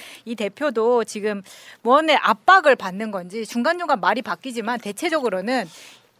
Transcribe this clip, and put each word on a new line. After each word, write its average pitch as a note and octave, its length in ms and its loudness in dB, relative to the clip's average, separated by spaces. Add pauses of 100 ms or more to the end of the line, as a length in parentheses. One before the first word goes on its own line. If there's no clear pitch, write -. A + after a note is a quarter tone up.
(240)
이 A#3 120 -8
대표도 A3+ 680 0
지금 G#3 380 -6 (400)
무언의 D4 400 4
압박을 D4 560 6
받는 G3 340 -8
건지 G3 340 -8
중간중간 D4+ 540 -2
말이 G3+ 220 0
바뀌지만 A3+ 580 -6
대체적으로는 A3+ 880 -4 (520)